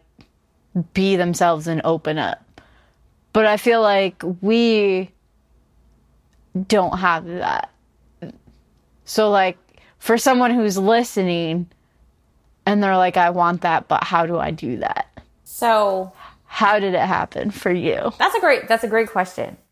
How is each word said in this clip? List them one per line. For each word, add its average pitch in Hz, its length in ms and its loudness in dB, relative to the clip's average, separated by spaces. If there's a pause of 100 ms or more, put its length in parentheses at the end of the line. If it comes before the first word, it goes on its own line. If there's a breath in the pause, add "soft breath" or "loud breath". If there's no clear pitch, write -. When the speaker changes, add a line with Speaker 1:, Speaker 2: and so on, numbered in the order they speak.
(920)
Speaker 1:
be 190 240 2
themselves 170 520 0
and 160 160 -2
open 156 340 -2
up. 113 240 -6 (920 soft breath)
But 214 140 4
I 208 100 4
feel 233 260 2
like 196 400 2 (200)
we 208 680 2 (1600)
don't 185 300 0
have 175 280 0
that. - 440 -6 (1300)
So, 214 260 0
like, 190 280 2 (400 soft breath)
for 233 200 0
someone 247 340 2
who's 214 260 0
listening 180 880 0 (960)
and 208 180 2
they're 196 140 2
like, 185 200 2
"I 175 140 4
want 175 320 0
that, 165 260 -2
but - 160 0
how 165 220 0
do 170 120 -4
I - 120 -4
do 123 280 -8
that?" - 280 -6 (380)
Speaker 2:
So 202 680 0 (360 loud breath)
Speaker 1:
How 208 300 2
did 196 160 -2
it 170 60 0
happen 185 500 -2
for - 200 -4
you? 170 480 -2
Speaker 2:
That's 370 160 0
a 427 60 -2
great, 285 280 0
that's 226 160 0
a 226 40 -6
great 220 220 -2
question. - 480 -6 (140)